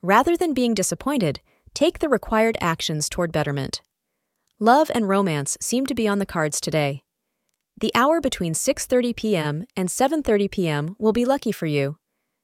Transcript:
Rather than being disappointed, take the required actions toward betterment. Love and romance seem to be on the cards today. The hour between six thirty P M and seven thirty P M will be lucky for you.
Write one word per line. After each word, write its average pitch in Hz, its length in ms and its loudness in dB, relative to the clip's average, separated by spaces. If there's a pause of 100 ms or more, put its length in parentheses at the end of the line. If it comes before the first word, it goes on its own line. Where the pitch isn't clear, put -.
Rather 220 340 4
than 330 200 -2
being 240 180 2
disappointed, 190 680 -2 (340)
take 330 240 2
the - 100 0
required 226 540 2
actions 165 480 -2
toward 170 220 -4
betterment. 143 500 -2 (760)
Love 254 360 4
and 214 160 0
romance 180 500 0
seem 254 240 -2
to 262 100 -4
be 226 140 0
on 202 120 0
the 196 60 0
cards 156 320 -2
today. 147 440 -2 (800)
The 220 140 -2
hour 302 260 4
between 180 340 -4
six - 320 -2
thirty 247 260 0
P 220 220 -2
M 151 300 -2 (120)
and 185 140 -2
seven 277 320 0
thirty 202 240 2
P 185 220 -2
M 151 300 -2
will 220 140 2
be 240 120 2
lucky 254 280 0
for - 140 -6
you. 147 300 -2 (480)